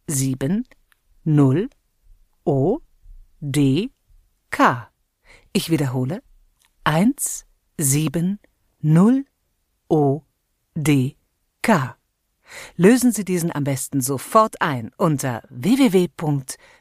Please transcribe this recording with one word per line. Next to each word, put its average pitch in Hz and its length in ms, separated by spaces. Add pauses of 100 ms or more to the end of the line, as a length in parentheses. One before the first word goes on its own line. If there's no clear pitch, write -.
sieben 135 640 (560)
null 147 460 (720)
O 160 360 (600)
D 143 500 (600)
K. 143 400 (640)
Ich 175 160
wiederhole, 143 520 (600)
eins 175 600 (320)
sieben 160 640 (420)
null 196 440 (600)
O 151 360 (520)
D 143 400 (460)
K. 151 340 (800)
Lösen 233 380
Sie 208 100
diesen 175 320
am 147 80
besten 135 380
sofort 143 600
ein 131 360
unter 139 520
w 135 280
w 254 160
w 180 160
punkt 143 480 (240)